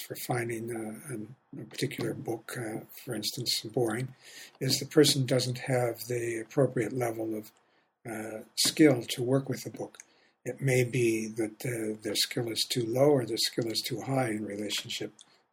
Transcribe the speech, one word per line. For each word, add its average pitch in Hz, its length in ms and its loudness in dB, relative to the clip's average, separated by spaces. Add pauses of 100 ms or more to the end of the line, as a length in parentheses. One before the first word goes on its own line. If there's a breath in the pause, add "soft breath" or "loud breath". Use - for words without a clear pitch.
for - 100 -10
finding, 117 540 -4
uh, 113 420 -8
an, 107 220 -8 (240)
a 135 60 -12
particular - 480 -4
book, - 460 -8
uh, 110 220 -6 (240)
for 123 100 -6
instance, 107 480 -2
boring, 120 520 -2 (460 loud breath)
is 131 180 2
the 139 80 -6
person 143 380 6
doesn't 123 360 2
have 123 480 0
the 117 320 -2
appropriate 120 520 0
level 113 420 -2
of, 107 160 -8 (540 soft breath)
uh, 110 360 -8 (160)
skill 135 460 8
to - 200 -4
work 135 260 2
with 123 160 -4
the 113 60 -10
book. - 260 -10 (480 soft breath)
It - 160 -6
may 127 240 4
be 113 420 2
that, 110 380 -4
uh, 110 380 -4
their 104 140 -2
skill 117 340 0
is - 180 -2
too 123 160 0
low 127 260 4
or 135 140 4
their 110 140 -2
skill - 300 0
is 110 120 -2
too 113 220 -4
high 131 280 0
in 107 140 -4
relationship, 107 680 -6 (400 loud breath)